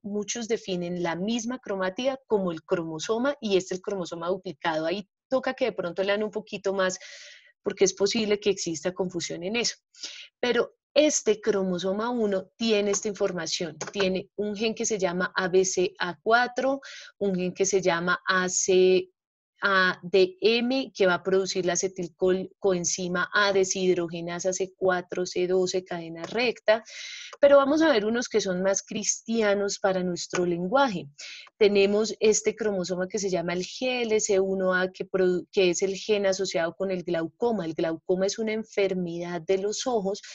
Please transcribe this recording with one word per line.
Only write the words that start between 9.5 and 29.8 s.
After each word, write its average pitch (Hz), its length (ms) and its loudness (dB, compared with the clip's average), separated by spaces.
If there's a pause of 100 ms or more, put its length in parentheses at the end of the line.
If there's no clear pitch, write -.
eso. 233 180 -2 (640)
Pero 240 380 0 (180)
este 277 460 4
cromosoma 190 680 -2
uno 208 340 -2 (120)
tiene 208 360 2
esta 202 160 -2
información, 180 680 -4 (160)
tiene 185 440 -2
un 208 180 -4
gen 220 220 -2
que 226 100 -4
se 214 120 -2
llama 180 360 0
A 190 140 0
B 185 160 4
C 180 340 0
A 175 240 -4
cuatro, 247 580 2 (380)
un 202 160 0
gen 180 180 -2
que 196 140 0
se 190 160 2
llama 175 440 2
A 185 220 2
C 185 640 4 (500)
A 190 440 2
D 185 360 4
M, 240 540 2
que 196 120 4
va 180 80 4
a 170 100 -4
producir 190 420 0
la 175 60 2
acetilcoenzima 180 1600 -2
A 202 200 4
deshidrogenasa 180 1000 0
C 185 240 -4
cuatro 180 500 -2
C 180 220 -2
doce, 185 360 0
cadena 165 380 -10
recta, 226 640 0 (560)
pero 285 160 10
vamos 277 260 6
a 320 80 6
ver 214 140 4
unos 233 240 0
que 220 120 2
son 185 220 -2
más 190 220 0
cristianos 202 960 0